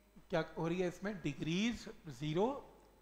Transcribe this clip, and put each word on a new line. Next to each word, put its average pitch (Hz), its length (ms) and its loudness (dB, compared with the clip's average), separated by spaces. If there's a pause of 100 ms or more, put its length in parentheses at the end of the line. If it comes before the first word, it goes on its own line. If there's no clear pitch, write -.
(300)
क्या 165 140 4 (140)
हो 165 100 0
रही 180 140 2
है 180 60 4
इसमें? 185 340 -4
Degrees, 170 680 0 (320)
zero, 156 260 4 (560)